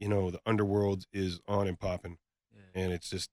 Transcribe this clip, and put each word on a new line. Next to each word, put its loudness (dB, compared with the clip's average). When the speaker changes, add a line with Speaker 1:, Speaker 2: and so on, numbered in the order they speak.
Speaker 1:
You -4
know, 2
the -8
underworld 2
is -2
on 0
and -4
popping. -6
Speaker 2:
Yeah. -6
Speaker 1:
And 0
it's -6
just, -6